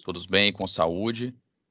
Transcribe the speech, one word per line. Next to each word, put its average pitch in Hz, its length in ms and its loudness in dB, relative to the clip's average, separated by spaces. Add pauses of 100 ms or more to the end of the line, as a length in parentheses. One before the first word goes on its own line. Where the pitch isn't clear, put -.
todos 90 200 -8
bem, 98 280 4
com 95 120 -8
saúde. 113 720 -2 (360)